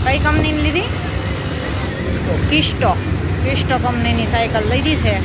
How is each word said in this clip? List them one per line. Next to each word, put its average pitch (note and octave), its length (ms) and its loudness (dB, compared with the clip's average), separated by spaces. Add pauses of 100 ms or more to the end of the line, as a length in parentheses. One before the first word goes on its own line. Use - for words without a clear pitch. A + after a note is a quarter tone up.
કઈ C4+ 140 2
કંપનીની D4+ 440 2
લીધી? D#4+ 260 0 (1600)
કિસ્ટો. C4 460 2 (480)
કિસ્ટો C4 340 0
કંપનીની A#3 480 0
સાયકલ A3 440 0
લીધી C#4 260 2
છે. G#3+ 180 2 (100)